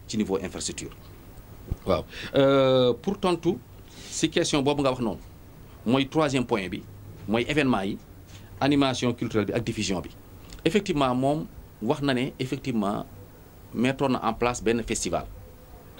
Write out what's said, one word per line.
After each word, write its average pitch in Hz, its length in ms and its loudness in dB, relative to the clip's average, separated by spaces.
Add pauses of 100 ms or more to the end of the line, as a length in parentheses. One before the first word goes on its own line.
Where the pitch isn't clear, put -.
ci - 100 -6
niveau 95 220 2
infrastructure. 87 520 -6 (960)
Waaw. 87 180 2 (300)
Euh, 131 680 6
pour 196 180 -4
tontu 175 380 2 (540)
si - 200 0
question 160 320 2
boobu 143 200 4
nga 135 80 4
wax 127 100 -2
noonu, 104 180 -2 (680)
mooy 135 220 4
troisième 143 360 2
point 101 240 0
bi, - 140 -6 (460)
mooy 117 200 2
événement 139 340 2
yi, 98 160 -4 (600)
animation 135 540 2
culturelle 113 320 0
bi 98 60 -2
ak 113 120 0
diffusion 98 360 -2
bi. - 100 -10 (540)
Effectivement, 147 500 2
moom 139 320 2 (340)
wax 135 220 0
na 135 120 2
ne 127 240 0
effectivement 113 680 -2 (680)
mettre 135 340 2
na 127 160 0
en 110 100 0
place 120 280 0
benn 117 200 2
festival. 85 420 -2 (760)